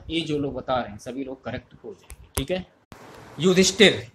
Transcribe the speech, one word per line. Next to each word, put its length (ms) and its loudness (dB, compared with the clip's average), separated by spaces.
ए 100 -2
जो 180 -4
लोग 160 -4
बता 200 -4
रहे 160 -4
हैं 80 -16
सभी 260 -10
लोग 200 -14
correct 300 -10
हो 180 -16
जाएंगे। 440 -20
ठीक 140 -4
है, 140 -4
युधिष्ठिर, 760 4